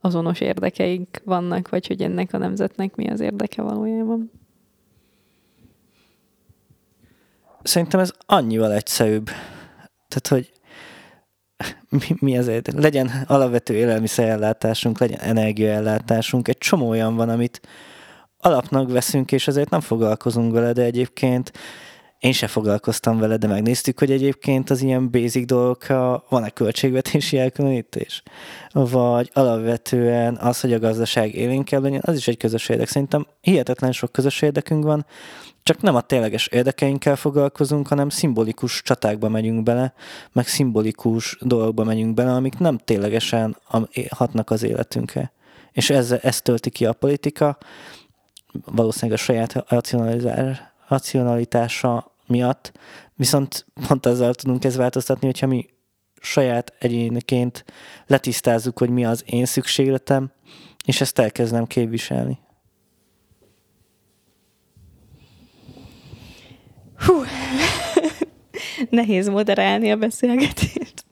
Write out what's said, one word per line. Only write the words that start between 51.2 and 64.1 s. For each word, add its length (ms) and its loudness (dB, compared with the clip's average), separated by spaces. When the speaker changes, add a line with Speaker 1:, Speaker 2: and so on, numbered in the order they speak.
Speaker 2:
miatt, 440 -2
viszont 520 -2
pont 180 2
azzal 280 2
tudunk 300 -2
ezt 120 2
változtatni, 500 0
hogyha 220 -2
mi 180 -2
saját 580 0
egyénként 840 -2
letisztázzuk, 720 0
hogy 120 2
mi 160 0
az 200 -2
én 200 -2
szükségletem, 840 0
és 160 2
ezt 180 0
elkezdem 460 0
képviselni. 760 -2